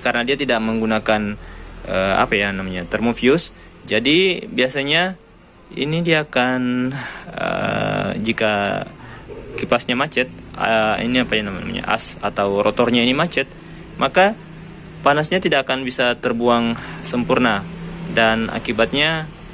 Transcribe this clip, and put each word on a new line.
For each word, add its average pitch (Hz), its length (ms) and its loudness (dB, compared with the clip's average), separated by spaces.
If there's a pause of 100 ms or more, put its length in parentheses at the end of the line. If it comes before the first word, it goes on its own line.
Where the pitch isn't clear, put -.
karena 120 240 2
dia 127 80 2
tidak 123 240 2
menggunakan, 110 800 0 (480)
eh, 95 320 0
apa 123 160 2
ya 101 160 2
namanya, 95 360 -6
thermofuse, 120 680 2 (320)
jadi 160 600 4
biasanya 143 680 0 (600)
ini 156 280 0
dia 156 240 2
akan, 127 640 0 (400)
eh, 104 800 -2 (100)
jika 104 640 0 (720)
kipasnya - 400 0
macet, 135 320 0 (320)
eh, 107 360 2 (120)
ini 127 160 2
apa 117 160 -2
ya 107 80 -2
namanya, 92 400 -6
as - 320 -2
atau 101 400 0
rotornya 117 400 2
ini 123 160 4
macet, 151 320 0 (480)
maka 185 400 4 (720)
panasnya 151 340 4
tidak 147 300 2
akan 131 180 -2
bisa 123 320 2
terbuang 117 560 2 (320)
sempurna, 123 560 2 (480)
dan 113 400 2
akibatnya 143 800 0 (220)